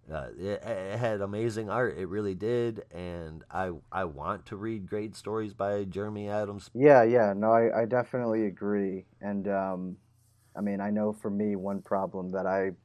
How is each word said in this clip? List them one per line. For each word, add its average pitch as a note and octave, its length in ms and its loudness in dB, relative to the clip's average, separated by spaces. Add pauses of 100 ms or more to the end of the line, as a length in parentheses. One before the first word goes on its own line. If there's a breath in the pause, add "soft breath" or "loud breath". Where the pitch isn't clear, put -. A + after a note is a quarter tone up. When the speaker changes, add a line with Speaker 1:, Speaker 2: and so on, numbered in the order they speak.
(120)
Speaker 1:
uh, C#2 160 -8 (100)
it, G2 260 -6
it G2+ 340 -6
had A2 240 -2
amazing G#2+ 480 -4
art. A2 260 0
It F#2 120 -6
really G2+ 260 -4
did, A#2 580 -2
and E2+ 580 -10
I, F#2 200 -4 (200)
I F#2+ 140 -2
want D#2+ 420 -6
to G#2 100 -10
read G#2+ 320 -6
great G#2+ 280 -6
stories G#2+ 380 -4
by G2+ 300 0
Jeremy G#2 440 -6
Adams. G#2 460 -4
Speaker 2:
Yeah, C3 300 10
yeah. A2+ 300 6
No, G#2+ 180 4
I, A2+ 300 6
I - 40 2
definitely A#2 600 0
agree. G2 600 -2 (160)
And, G2+ 260 -4
um, F#2+ 480 -2 (600)
I - 40 -8
mean, G2+ 200 -2
I G#2 100 -2
know G#2+ 240 0
for G#2+ 160 -6
me, G#2 260 -2
one G2 240 -4
problem F#2 520 -4
that F#2 140 -2
I F#2+ 260 0 (120)